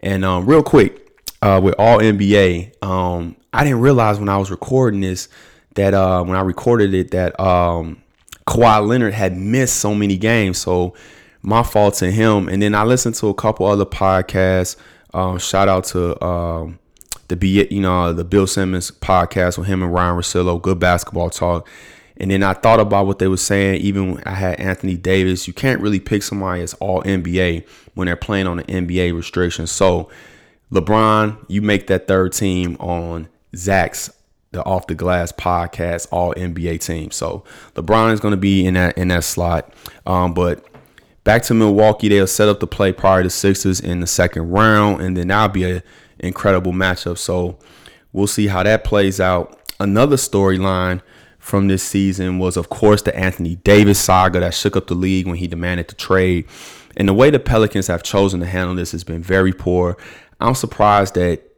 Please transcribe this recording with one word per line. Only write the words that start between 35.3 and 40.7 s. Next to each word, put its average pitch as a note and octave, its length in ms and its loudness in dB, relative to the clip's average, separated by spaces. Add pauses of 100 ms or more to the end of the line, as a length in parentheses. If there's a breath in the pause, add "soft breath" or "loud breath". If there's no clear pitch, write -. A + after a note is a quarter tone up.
podcast, E2+ 800 -4
All F2 260 -2
N F2 160 -8
B D#2+ 140 -6
A E2 100 -4
team. D#2+ 340 -8
So, E2+ 320 -8 (300 loud breath)
LeBron A2 400 2
is G#2+ 60 -2
gonna G#2 180 -2
be F#2+ 280 2
in F#2 100 0
that, F2+ 240 0
in F2+ 80 0
that F2 160 0
slot. E2+ 500 -4 (320 loud breath)
Um, F2+ 300 0
but F2 280 -2 (600 soft breath)